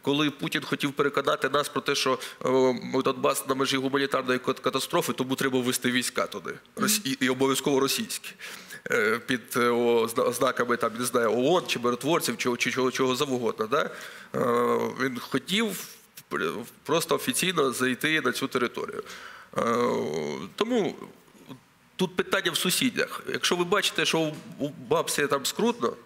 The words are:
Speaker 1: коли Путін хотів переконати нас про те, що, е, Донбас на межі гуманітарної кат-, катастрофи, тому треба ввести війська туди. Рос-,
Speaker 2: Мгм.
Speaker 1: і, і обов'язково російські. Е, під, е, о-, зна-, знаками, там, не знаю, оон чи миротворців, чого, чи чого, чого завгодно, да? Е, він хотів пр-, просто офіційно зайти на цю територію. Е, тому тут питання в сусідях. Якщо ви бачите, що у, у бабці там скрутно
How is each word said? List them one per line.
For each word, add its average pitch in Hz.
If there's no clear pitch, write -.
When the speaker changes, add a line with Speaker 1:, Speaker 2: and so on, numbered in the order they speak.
Speaker 1:
коли 143
Путін 160
хотів 143
переконати 143
нас 143
про 135
те, 143
що, 131
е, 127
Донбас 135
на 135
межі 135
гуманітарної 135
кат-, -
катастрофи, 131
тому 131
треба 131
ввести 123
війська 120
туди. -
Рос-, -
Speaker 2:
Мгм. 135
Speaker 1:
і, 131
і 127
обов'язково 135
російські. -
Е, 113
під, 123
е, 120
о-, 117
зна-, 127
знаками, 120
там, 117
не 123
знаю, 117
оон 147
чи -
миротворців, 123
чого, 120
чи 123
чого, 127
чого 131
завгодно, 123
да? 143
Е, 131
він 127
хотів 190
пр-, 78
просто 156
офіційно 156
зайти 127
на 123
цю 131
територію. -
Е, -
тому 220
тут 180
питання 180
в 151
сусідях. -
Якщо 151
ви 175
бачите, 180
що 170
у, 156
у 147
бабці 143
там 135
скрутно 220